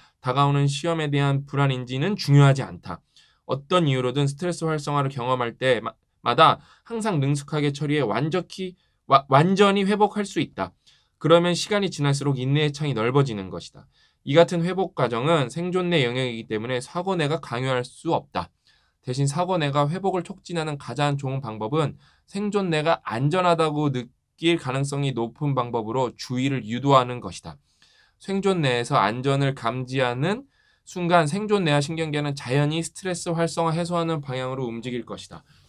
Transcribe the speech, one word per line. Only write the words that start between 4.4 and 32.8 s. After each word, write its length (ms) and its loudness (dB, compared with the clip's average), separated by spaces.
활성화를 460 -2
경험할 460 -2
때마다 1000 2
항상 360 -2
능숙하게 520 -2
처리해 280 -2
완전히, 760 -4
와-, 220 4
완전히 560 6
회복할 420 2
수 140 -4
있다. 340 -6
그러면 380 4
시간이 360 -2
지날수록 480 0
인내의 340 0
창이 220 -4
넓어지는 540 0
것이다. 400 -14
이 100 -4
같은 280 6
회복 320 -2
과정은 540 0
생존 420 -2
내 140 2
영역이기 440 -4
때문에 320 -4
사고내가 600 -4
강요할 440 -4
수 280 -6
없다. 380 -4
대신 260 -2
사고내가 640 0
회복을 340 -2
촉진하는 540 -6
가장 400 -2
좋은 240 -6
방법은 560 -4
생존 420 -2
내가 360 0
안전하다고 880 2
느낄 640 -2
가능성이 540 -2
높은 420 -2
방법으로 640 -2
주의를 500 -4
유도하는 540 2
것이다. 360 -14
생존 420 0
내에서 360 2
안전을 580 2
감지하는 920 -2
순간 420 2
생존 380 0
내와 160 4
신경계는 540 -4
자연히 480 0